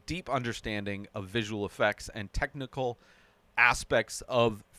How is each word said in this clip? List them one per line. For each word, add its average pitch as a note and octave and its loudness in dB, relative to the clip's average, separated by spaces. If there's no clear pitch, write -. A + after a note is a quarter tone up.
deep B2+ -8
understanding G#2 -4
of G#2 -6
visual G#2 -2
effects - 0
and G#2 -10
technical C3 -4
aspects A#2+ 4
of A#2 4